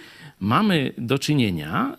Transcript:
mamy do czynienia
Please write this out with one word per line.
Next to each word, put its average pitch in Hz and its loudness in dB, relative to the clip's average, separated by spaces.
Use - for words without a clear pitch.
mamy 151 2
do 120 -2
czynienia 113 0